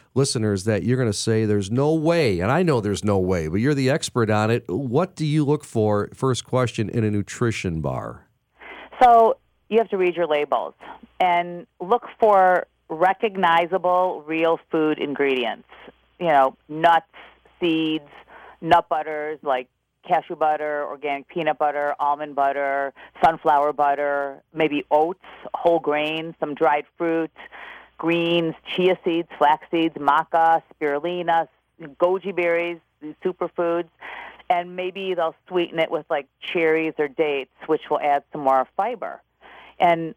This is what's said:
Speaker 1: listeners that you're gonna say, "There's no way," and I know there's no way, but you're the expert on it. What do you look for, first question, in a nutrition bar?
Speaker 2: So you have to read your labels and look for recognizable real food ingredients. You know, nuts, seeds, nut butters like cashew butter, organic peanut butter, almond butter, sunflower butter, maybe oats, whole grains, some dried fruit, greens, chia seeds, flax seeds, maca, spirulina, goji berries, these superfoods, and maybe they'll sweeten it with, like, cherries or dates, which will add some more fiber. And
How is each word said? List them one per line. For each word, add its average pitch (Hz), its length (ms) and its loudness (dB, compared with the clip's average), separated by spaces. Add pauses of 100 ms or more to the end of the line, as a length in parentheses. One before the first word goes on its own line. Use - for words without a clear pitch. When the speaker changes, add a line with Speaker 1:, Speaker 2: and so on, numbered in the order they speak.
(160)
Speaker 1:
listeners 110 500 0
that 107 180 0
you're 123 140 0
gonna 120 140 0
say, 110 320 0
"There's 104 260 0
no 139 240 2
way," 156 460 2
and 95 100 0
I 160 140 2
know 147 160 2
there's 101 240 -2
no 104 160 2
way, 90 300 0
but 85 80 -2
you're 131 160 2
the 135 160 0
expert 123 400 0
on 107 220 2
it. 117 180 0
What 135 480 -2
do 160 80 -4
you 151 180 2
look 147 220 0
for, 104 480 0
first 131 320 -2
question, 120 440 -2
in 113 140 -2
a 107 80 0
nutrition 101 680 -4
bar? 60 440 -8 (800)
Speaker 2:
So 233 340 8 (300)
you 214 120 2
have 226 100 0
to 208 80 -4
read 180 180 0
your 170 120 -2
labels 143 480 -2 (440)
and 175 480 -2 (140)
look 196 260 0 (140)
for 190 460 6 (200)
recognizable 180 1400 0
real 160 360 0 (100)
food 156 260 0
ingredients. 131 680 -2 (520)
You 175 80 -4
know, 135 280 4 (140)
nuts, 165 360 2 (540)
seeds, 160 500 -2 (520)
nut 165 260 2
butters 151 540 -6
like 127 260 -4 (400)
cashew 175 280 -2
butter, 151 520 -2
organic 139 400 -8
peanut 151 320 -4
butter, 147 400 0
almond 147 340 -4
butter, 139 600 -2 (300)
sunflower 151 500 0
butter, 143 680 -2 (120)
maybe 156 360 -2
oats, 156 300 0 (340)
whole 170 260 2
grains, 156 600 -4
some 151 160 -6
dried 151 300 0 (120)
fruit, 165 320 -2 (680)
greens, 170 580 0 (100)
chia 185 380 2
seeds, 170 240 -2 (100)
flax 151 320 2
seeds, 165 280 0
maca, 160 640 2 (100)
spirulina, 165 760 -2 (520)
goji 180 340 0
berries, 170 460 -2 (220)
these 151 120 -12 (100)
superfoods, 170 640 -4 (600)
and 180 260 -4
maybe 185 380 -6
they'll 165 220 -2 (140)
sweeten 175 280 -2
it 160 140 0
with, 151 180 -4
like, 147 180 -4 (140)
cherries 160 560 0
or 151 120 -2
dates, 139 440 -4 (140)
which 156 220 -2
will 147 100 0
add 143 320 0
some 151 100 -8
more 135 260 2 (100)
fiber. 196 440 -6 (580)
And 165 380 2